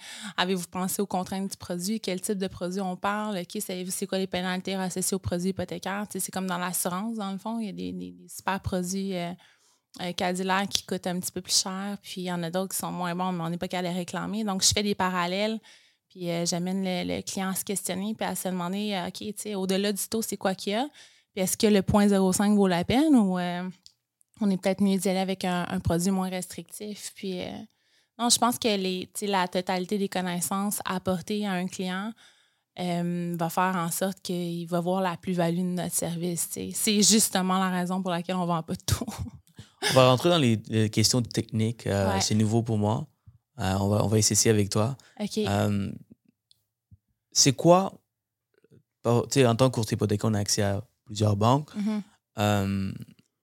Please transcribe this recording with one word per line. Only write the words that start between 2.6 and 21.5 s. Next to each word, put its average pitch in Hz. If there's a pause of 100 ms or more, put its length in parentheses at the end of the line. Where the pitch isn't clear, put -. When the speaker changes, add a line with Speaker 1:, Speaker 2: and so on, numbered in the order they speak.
Speaker 1:
on 185
parle ? 208
Ok, 180
savez-vous 185
c'est 190
quoi 190
les 190
pénalités 185
associées 185
aux 190
produits 180
hypothécaires ? » 190
Tu -
sais, -
c'est -
comme 190
dans 175
l'assurance, 185
dans 196
le 196
fond. 220
Il 220
y 196
a -
des, 180
des, 180
des 180
super 190
produits, 190
euh, 175 (680)
euh, 180
Cadillac 190
qui -
coûtent 185
un 180
petit -
peu 185
plus -
cher, 196
puis -
il 180
y 180
en 175
a 165
d'autres 185
qui -
sont 170
moins 175
bons, 185
mais 175
on 165
n'est 170
pas 180
qu'à 180
les 175
réclamer. 180
Donc, 190
je -
fais 214
des 202
parallèles, 185 (520)
puis, 180
euh, 170
j'amène 180
le, 180
le 196
client 190
à 190
se -
questionner, 196
puis 214
à 185
se -
demander, 185
euh, « 180
Ok, 185
tu 208
sais, 208
au-delà 190
du 196
taux, 226
c'est 214
quoi 190
qu'il 196
y -
a ? 254 (460)
Puis 196
est-ce 185